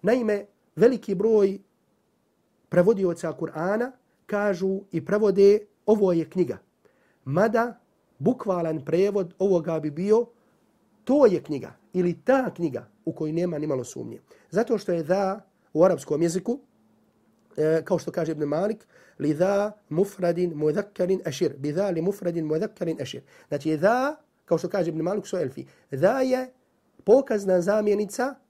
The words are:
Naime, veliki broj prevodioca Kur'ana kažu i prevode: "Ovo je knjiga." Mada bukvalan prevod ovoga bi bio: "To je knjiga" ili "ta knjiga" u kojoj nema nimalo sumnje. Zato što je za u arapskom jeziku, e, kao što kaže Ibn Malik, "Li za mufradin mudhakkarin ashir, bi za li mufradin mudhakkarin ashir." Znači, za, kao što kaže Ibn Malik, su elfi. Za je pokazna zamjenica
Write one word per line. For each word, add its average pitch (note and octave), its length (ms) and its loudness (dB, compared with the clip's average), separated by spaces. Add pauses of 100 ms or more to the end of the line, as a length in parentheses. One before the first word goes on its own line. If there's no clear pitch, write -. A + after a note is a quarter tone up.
Naime, G#3+ 440 0 (300)
veliki G#3+ 380 2
broj G3+ 440 2 (1080)
prevodioca F3 640 2
Kur'ana F#3+ 600 -6 (340)
kažu F#3+ 540 -2 (120)
i D3+ 120 -4
prevode: G3+ 540 4 (280)
"Ovo G3+ 260 4
je E3 180 -2
knjiga." D#3+ 280 -2 (680)
Mada A3 540 0 (400)
bukvalan E3+ 680 -2
prevod F#3 540 0
ovoga E3+ 420 0
bi D3+ 100 -4
bio: G#3 360 2 (760)
"To C4+ 220 6
je F3+ 160 4
knjiga" B2 300 -8 (200)
ili F3+ 320 -2
"ta B3+ 300 2
knjiga" D3+ 320 -6 (180)
u D#3+ 80 -4
kojoj D#3 200 -6
nema E3+ 260 -2
nimalo C#3+ 260 -4
sumnje. A#2 360 -14 (300)
Zato A3+ 280 0
što - 140 -4
je E3 120 -2
za F#3+ 360 -2 (320)
u D#3+ 120 6
arapskom D3+ 380 0
jeziku, F#3 360 -2 (1000)
e, D#3 280 2
kao F3+ 140 0
što - 120 -8
kaže E3 220 -4
Ibn D3+ 120 -4
Malik, F#3 420 -4 (320)
"Li D3 160 0
za G3+ 380 0 (160)
mufradin F3 680 -2
mudhakkarin F3+ 680 -2
ashir, D3+ 340 -2
bi D3 140 -4
za G3 180 -2
li D#3+ 120 -2
mufradin E3+ 440 -4
mudhakkarin D#3+ 560 -4
ashir." B2+ 200 -10 (260)
Znači, D3 300 -2
za, B3 380 2 (280)
kao E3 140 0
što E3+ 100 -4
kaže F3 220 -2
Ibn D#3+ 120 -4
Malik, F#3+ 240 -4
su - 100 -6
elfi. C#3 300 -6 (240)
Za F#3+ 300 2
je B3+ 320 0 (520)
pokazna G3+ 560 4
zamjenica G#3 720 0 (160)